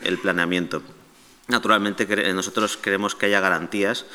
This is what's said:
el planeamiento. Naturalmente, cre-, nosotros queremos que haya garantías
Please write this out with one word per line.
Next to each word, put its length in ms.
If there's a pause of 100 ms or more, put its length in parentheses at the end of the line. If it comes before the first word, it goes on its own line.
el 160
planeamiento. 640 (640)
Naturalmente, 600
cre-, 280
nosotros 420
queremos 380
que 100
haya 140
garantías 760